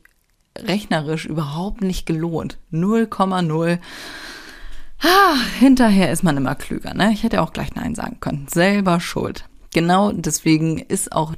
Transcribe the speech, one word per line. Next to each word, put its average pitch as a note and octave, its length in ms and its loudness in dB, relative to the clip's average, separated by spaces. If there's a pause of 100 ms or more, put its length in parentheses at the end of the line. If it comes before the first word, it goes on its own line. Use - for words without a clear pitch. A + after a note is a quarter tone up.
(580)
rechnerisch D#3+ 680 -2
überhaupt D#3+ 560 -4
nicht F#3 260 -2
gelohnt. D#3+ 500 -4 (140)
Null G#3 340 2
Komma F#3+ 380 0
null. E3 360 0 (1200)
Ah, F4+ 340 6 (240)
hinterher A3 520 6
ist - 120 0
man D3+ 140 2
immer C3+ 180 0
klüger, - 400 -8
ne? G3 180 2
Ich G3+ 80 -2
hätte G#3 220 0
auch - 100 -4
gleich - 220 -6
Nein - 180 -6
sagen - 260 -8
können. C#3+ 300 -6
Selber F#3 500 2
schuld. - 460 -6 (280)
Genau F3+ 380 4
deswegen D#3+ 640 0
ist - 340 -6
auch D#3+ 260 -2